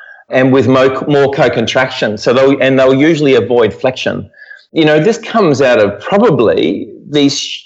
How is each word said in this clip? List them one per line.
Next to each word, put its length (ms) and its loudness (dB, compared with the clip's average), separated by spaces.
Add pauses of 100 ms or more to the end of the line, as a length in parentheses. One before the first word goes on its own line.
(280)
and 240 0
with 140 2
mo-, 400 2
more 240 2
co-contraction. 880 -2
So 140 -2
they'll, 280 2
and 160 2
they'll 180 4
usually 400 2
avoid 380 2
flexion. 560 -6 (440)
You 120 0
know, 140 2
this 200 0
comes 440 -2
out 160 2
of 220 0
probably 920 0 (160)
these 580 -2